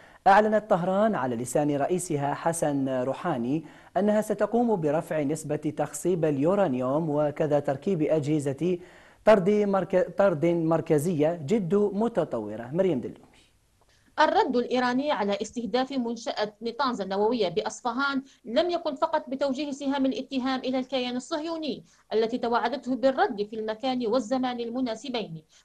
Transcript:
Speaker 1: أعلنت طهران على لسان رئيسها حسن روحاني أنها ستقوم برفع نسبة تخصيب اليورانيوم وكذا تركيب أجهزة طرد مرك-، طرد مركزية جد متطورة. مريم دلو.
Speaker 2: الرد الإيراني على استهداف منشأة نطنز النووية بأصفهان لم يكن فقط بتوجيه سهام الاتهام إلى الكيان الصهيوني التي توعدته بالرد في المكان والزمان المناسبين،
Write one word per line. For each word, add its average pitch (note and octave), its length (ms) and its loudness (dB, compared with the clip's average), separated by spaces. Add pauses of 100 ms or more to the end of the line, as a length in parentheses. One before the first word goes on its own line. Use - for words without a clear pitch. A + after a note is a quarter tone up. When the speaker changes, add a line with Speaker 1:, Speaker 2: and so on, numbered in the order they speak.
(280)
Speaker 1:
أعلنت G#3+ 420 6
طهران F#3+ 460 2
على B2+ 200 -2
لسان D3 400 0
رئيسها C#3+ 580 -2
حسن C#3+ 560 0
روحاني C3 760 -2 (320)
أنها G#3 240 2
ستقوم G#3+ 540 0
برفع D#3 460 0
نسبة D3 340 -2
تخصيب D#3+ 680 -2
اليورانيوم D3+ 840 2
وكذا D3 500 0
تركيب D3 420 -2
أجهزة D#3 760 0 (480)
طرد G3+ 240 8
مرك-، G3 580 2 (100)
طرد F3 280 4
مركزية D#3+ 1000 2
جد F#3 300 0
متطورة. D#3+ 1000 -2
مريم E3+ 280 2
دلو. G#2+ 120 -8 (1040)
Speaker 2:
الرد D#4+ 360 4
الإيراني B3 560 0
على G3+ 300 0
استهداف B3 500 -4
منشأة A#3 680 -4
نطنز A#3 400 -2
النووية G3 480 0
بأصفهان A#3+ 720 -2 (240)
لم D4 240 0
يكن E4 260 -4
فقط D#4 340 -2
بتوجيه C#4 420 -2
سهام C#4 340 -2
الاتهام C4 540 -2
إلى C4 200 -2
الكيان B3 360 -4
الصهيوني D#4 680 -6 (300)
التي A3 240 0
توعدته A#3+ 580 -2
بالرد B3+ 540 0
في A3+ 100 -10
المكان A3+ 480 -4
والزمان B3+ 520 -2
المناسبين، A#3 840 -6 (220)